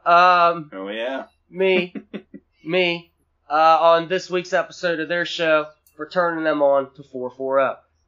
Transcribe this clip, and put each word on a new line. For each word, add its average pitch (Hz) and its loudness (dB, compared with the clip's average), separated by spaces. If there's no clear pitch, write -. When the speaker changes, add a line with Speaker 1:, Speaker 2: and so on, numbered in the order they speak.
Speaker 1:
Um, 170 4
Speaker 2:
Oh, 95 -10
yeah. 120 -8
Speaker 1:
me. 180 -2
Speaker 2:
<laughs> - -20
Speaker 1:
Me. 170 -4
Uh, 156 4
on 165 2
this 180 -4
week's 180 -6
episode 170 -4
of 156 -8
their 175 -4
show 156 0
for 151 -14
turning 170 -2
them 151 0
on 139 2
to 143 -20
four 127 -10
four 135 -2
oh. 123 -2